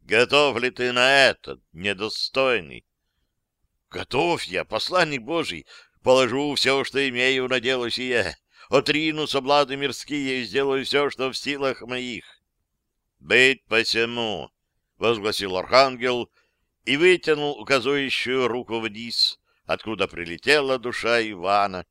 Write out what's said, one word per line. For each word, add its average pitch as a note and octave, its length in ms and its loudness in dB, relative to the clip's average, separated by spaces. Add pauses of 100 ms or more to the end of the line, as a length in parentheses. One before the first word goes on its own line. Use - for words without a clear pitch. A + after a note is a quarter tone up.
«Готов B2 600 2
ли B2 100 0
ты B2 220 -2
на C3 360 6
этот, C#2 320 -6 (120)
недостойный?» G2 1120 -4 (1040)
«Готов C3+ 520 -2
я, F2 200 -4
посланник D3+ 560 -2
Божий, A2+ 460 -6 (360)
положу C3 520 4
все, C3+ 280 2
что C#3 280 -2
имею, B2+ 380 0
на B2+ 120 0
дело B2 300 -2
сие, A#2 480 -2 (320)
отрину D3+ 560 0
соблазны C#3 500 0
мирские C#3 640 -4
и A#2+ 40 -6
сделаю C3+ 420 -2
все, C#3 240 0
что C3 200 -4
в A2 60 -10
силах C#3 460 -4
моих». B2 420 -8 (960)
«Быть B2 480 4
посему», — A2+ 840 -2 (460)
возгласил G2+ 600 -2
архангел B2 760 2 (540)
и B2+ 100 0
вытянул D3+ 640 2
указующую C3 880 0
руку A2+ 320 -4
вниз, A2+ 580 -2 (280)
откуда F#2+ 420 -4
прилетела C3 680 -2
душа A#2 420 -2
Ивана. G2 720 -2